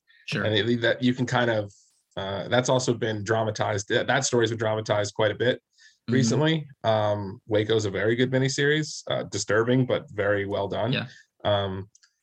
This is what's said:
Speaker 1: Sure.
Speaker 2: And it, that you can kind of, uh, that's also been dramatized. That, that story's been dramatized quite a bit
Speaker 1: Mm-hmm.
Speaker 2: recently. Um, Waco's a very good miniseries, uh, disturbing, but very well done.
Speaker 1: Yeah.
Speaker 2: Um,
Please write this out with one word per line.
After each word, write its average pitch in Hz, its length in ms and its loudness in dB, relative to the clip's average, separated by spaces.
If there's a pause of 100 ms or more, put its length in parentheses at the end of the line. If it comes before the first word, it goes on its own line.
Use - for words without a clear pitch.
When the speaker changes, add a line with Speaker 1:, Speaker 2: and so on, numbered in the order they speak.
(260)
Speaker 1:
Sure. 107 180 -4
Speaker 2:
And 107 120 0
it, 117 260 2
that 117 220 0
you 123 100 4
can 127 140 -2
kind 120 240 2
of, 104 200 -2 (440)
uh, 98 320 -6
that's 123 220 2
also 127 260 2
been 110 280 -4
dramatized. 107 680 -2
That, 113 180 0
that 131 180 2
story's 117 240 2
been 113 100 -4
dramatized 107 560 -2
quite 107 160 2
a 98 40 -4
bit 117 220 0 (520)
Speaker 1:
Mm-hmm. 117 60 0
Speaker 2:
recently. 147 520 2 (180)
Um, 104 600 0
Waco's 107 380 2
a 98 60 -2
very 101 240 0
good 127 160 0
miniseries, 143 800 0
uh, 127 120 -2
disturbing, 113 640 2
but 113 260 -2
very 101 340 0
well 98 240 -4
done. 101 240 -2
Speaker 1:
Yeah. - 140 -4 (360)
Speaker 2:
Um, 98 460 -2 (340)